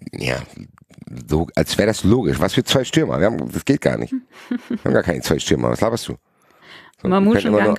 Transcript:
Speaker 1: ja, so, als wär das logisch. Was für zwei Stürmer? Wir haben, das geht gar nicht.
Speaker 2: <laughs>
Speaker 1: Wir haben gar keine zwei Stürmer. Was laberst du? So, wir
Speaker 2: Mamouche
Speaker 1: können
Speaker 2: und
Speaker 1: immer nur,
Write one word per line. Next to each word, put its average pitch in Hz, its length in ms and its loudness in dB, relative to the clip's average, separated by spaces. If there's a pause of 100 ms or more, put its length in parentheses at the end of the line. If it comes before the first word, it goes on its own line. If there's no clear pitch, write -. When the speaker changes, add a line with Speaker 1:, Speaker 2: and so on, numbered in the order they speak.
(140)
Speaker 1:
ja, 64 240 -4 (880)
so, 78 280 0
als - 220 0
wär 101 100 4
das 110 160 -2
logisch. 92 360 2
Was 90 140 0
für 120 100 2
zwei 135 200 2
Stürmer? 104 360 0
Wir 90 80 4
haben, 71 240 -2
das - 140 -6
geht 139 160 0
gar 62 160 0
nicht. 60 160 -6
Speaker 2:
<laughs> - 560 -10
Speaker 1:
Wir 240 160 -4
haben - 80 0
gar 113 100 2
keine - 180 -2
zwei 73 180 0
Stürmer. 64 320 0
Was 62 100 -2
laberst 113 260 -2
du? - 60 -8
So, - 880 -20
wir 196 60 -2
Speaker 2:
Mamouche 196 320 4
Speaker 1:
können 214 140 0
Speaker 2:
und 208 60 4
Speaker 1:
immer 202 80 4
nur, 208 100 2